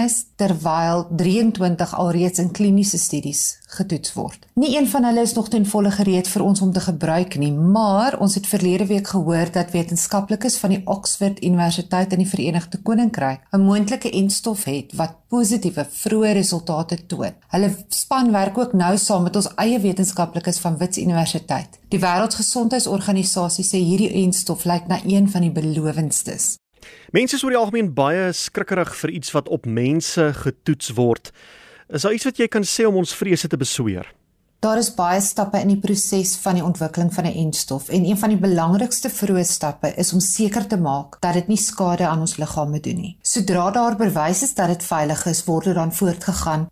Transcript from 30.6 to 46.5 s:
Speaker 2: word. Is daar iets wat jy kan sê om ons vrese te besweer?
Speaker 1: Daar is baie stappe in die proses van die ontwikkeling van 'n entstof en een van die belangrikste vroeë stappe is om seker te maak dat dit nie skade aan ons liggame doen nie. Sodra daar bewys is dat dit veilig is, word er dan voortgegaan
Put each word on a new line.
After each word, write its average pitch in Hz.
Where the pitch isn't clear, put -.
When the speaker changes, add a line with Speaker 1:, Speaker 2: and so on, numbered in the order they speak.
Speaker 2:
word. 117
Is 143
daar 208
iets 226
wat 262
jy 233
kan 208
sê 226
om 202
ons 180
vrese 175
te 135
besweer? 113
Speaker 1:
Daar 220
is 233
baie 180
stappe 202
in 196
die 196
proses 196
van 185
die 170
ontwikkeling 165
van 175
'n -
entstof 151
en 180
een 196
van 214
die 208
belangrikste 190
vroeë 190
stappe 147
is 175
om 180
seker 208
te 208
maak 143
dat 175
dit 175
nie 214
skade 180
aan 160
ons 165
liggame 151
doen -
nie. 175
Sodra 185
daar 233
bewys 175
is 269
dat 180
dit 170
veilig 151
is, 165
word 160
er 180
dan 165
voortgegaan 170